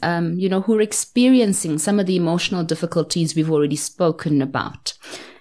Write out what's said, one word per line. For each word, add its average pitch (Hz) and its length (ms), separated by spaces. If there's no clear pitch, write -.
um, 170 360
you 190 100
know, 190 120
who 220 180
are - 40
experiencing 214 960
some 202 200
of 190 80
the 185 100
emotional 175 460
difficulties 165 720
we've 160 160
already 147 260
spoken 160 640
about? - 540